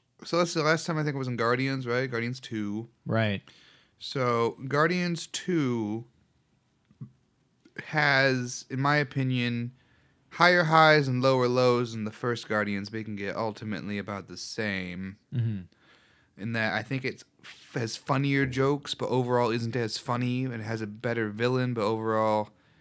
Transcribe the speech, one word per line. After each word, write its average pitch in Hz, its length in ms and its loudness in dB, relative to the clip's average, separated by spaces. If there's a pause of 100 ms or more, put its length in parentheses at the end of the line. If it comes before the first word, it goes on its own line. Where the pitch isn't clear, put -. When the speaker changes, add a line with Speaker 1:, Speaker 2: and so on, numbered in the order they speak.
(240)
Speaker 1:
So 170 160 -2
that's 175 160 0
the 156 80 0
last 160 240 2
time 160 100 -2
I 156 60 0
think 147 120 -2
it 139 40 -6
was 131 80 -6
in 123 80 -4
Guardians, 127 500 0
right? 123 240 0
Guardians 120 300 -4
two. 107 480 -6 (180)
Speaker 2:
Right. 110 380 2 (560)
Speaker 1:
So 120 580 0 (100)
Guardians 170 600 0
two 120 800 -2 (1800)
has, 135 840 2
in 131 100 -4
my 143 180 2
opinion, 127 760 -2 (600)
higher 175 320 6
highs 156 440 8
and 123 140 2
lower 127 260 6
lows 123 460 4
than 110 120 -6
the 107 60 -6
first 120 360 -4
Guardians, 104 440 -2
making 110 280 -8
it 98 160 -4
ultimately 104 600 -6
about 101 300 -8
the 90 100 -14
same. 95 800 -6 (160)
Speaker 2:
Mm-hmm. 113 280 -2 (800)
Speaker 1:
In 113 120 -6
that 110 200 0
I 107 100 -2
think 131 220 -6
it's - 180 -8 (200)
f-, - 320 -20
has 117 200 -4
funnier 139 500 0
jokes, 135 480 0
but - 160 -6
overall 123 420 2
isn't 117 240 -2
as 117 220 -4
funny, 123 480 -2
and 127 80 -6
it 113 80 -8
has 110 200 -4
a 107 60 -6
better 113 420 -4
villain, 123 440 0
but 113 100 -2
overall 110 680 2 (320)